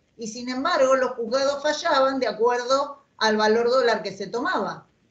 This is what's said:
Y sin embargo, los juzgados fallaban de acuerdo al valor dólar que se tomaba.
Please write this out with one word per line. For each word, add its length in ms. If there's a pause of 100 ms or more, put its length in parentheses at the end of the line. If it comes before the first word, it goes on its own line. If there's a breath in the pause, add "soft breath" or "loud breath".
(180)
Y 100
sin 220
embargo, 460
los 160
juzgados 500
fallaban 580
de 60
acuerdo 800 (140)
al 200
valor 320
dólar 320
que 120
se 120
tomaba. 600 (240)